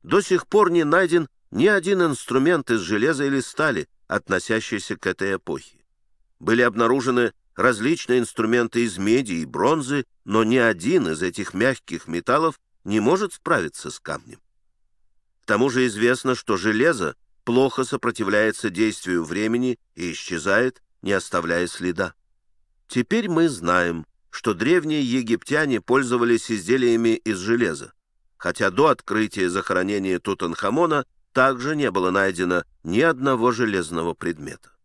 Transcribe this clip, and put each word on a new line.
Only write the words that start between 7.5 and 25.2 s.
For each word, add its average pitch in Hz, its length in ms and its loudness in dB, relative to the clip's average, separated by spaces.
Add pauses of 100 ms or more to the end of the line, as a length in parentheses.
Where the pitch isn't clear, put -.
различные 123 640 0
инструменты 117 640 0
из 95 140 -4
меди 107 360 2
и 80 120 -4
бронзы, 131 600 -2 (200)
но 110 180 2
ни 120 140 2
один 113 520 2
из 80 120 -4
этих 90 320 -6
мягких 107 540 -4
металлов 131 520 -2 (240)
не 104 160 0
может 185 340 0
справиться - 580 -6
с - 80 -16
камнем. - 400 -12 (1000)
К - 40 -20
тому 113 240 2
же 127 180 2
известно, 120 480 0
что 104 220 -2
железо — 107 580 0 (280)
плохо 131 400 2
сопротивляется 110 840 0
действию 90 540 -2
времени 110 560 -2 (160)
и 87 160 -6
исчезает, 98 680 -2 (200)
не 98 100 -2
оставляя 87 560 0
следа. 87 460 -4 (720)
Теперь 196 420 -2
мы 165 200 2
знаем, 87 560 0 (240)
что - 240 -4
древние 151 500 0
египтяне 123 800 0